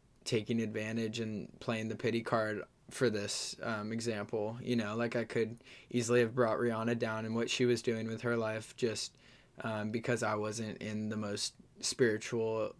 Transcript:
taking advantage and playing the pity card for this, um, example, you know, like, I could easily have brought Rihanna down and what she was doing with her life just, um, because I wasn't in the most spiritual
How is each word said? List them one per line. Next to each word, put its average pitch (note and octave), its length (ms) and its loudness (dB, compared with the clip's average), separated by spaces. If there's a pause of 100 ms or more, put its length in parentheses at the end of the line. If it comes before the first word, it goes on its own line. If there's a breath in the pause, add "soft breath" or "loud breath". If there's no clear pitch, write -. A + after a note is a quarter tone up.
(240)
taking A#2 360 0
advantage A2 600 -2
and G#2+ 280 -4 (120)
playing A2 280 -2
the A2 80 -2
pity A2+ 260 2
card G#2+ 400 0 (280)
for B2+ 200 4
this, G2+ 520 -4
um, G#2+ 300 -2
example, A2 680 -2
you A2 140 0
know, A2 220 0
like, A#2 180 0
I A#2 100 0
could A#2 380 -2 (280 loud breath)
easily A#2+ 300 4
have A#2 140 2
brought A2+ 240 4
Rihanna A#2 400 2
down A2 260 -2
and A2+ 120 -2
what A#2 140 0
she B2 160 4
was A#2+ 160 4
doing A2+ 260 0
with A2 140 -6
her A#2 140 2
life A2 400 -2
just, A2 360 -2 (500 soft breath)
um, G#2+ 280 -2
because A#2 320 0
I G#2+ 120 2
wasn't G#2+ 440 -4
in G#2+ 300 -4
the G#2+ 80 -2
most G#2 380 -4 (260)
spiritual A2 1000 2